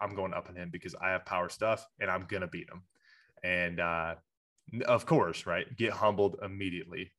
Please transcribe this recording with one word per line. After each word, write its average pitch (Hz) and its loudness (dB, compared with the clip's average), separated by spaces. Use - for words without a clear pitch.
I'm 101 -4
going 95 -2
up 85 -6
on 90 -14
him 87 -8
because 87 -10
I 92 -2
have 92 0
power 90 0
stuff 107 0
and 98 -2
I'm 92 0
gonna 92 -4
beat 85 -10
him." 90 -16
And, 87 0
uh, 82 0
n-, 117 -2
of 120 4
course, 104 4
right, 87 -2
get 113 2
humbled 101 4
immediately. 90 -6